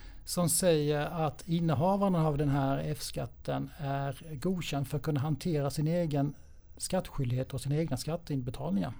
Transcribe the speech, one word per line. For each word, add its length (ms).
som 240
säger 560
att 420
innehavaren 680
av 220
den 120
här 280
F-skatten 1000
är 580
godkänd 520
för 100
att 60
kunna 160
hantera 500
sin 180
egen 480
skattskyldighet 760
och 80
sina 140
egna 220
skatteinbetalningar. 1040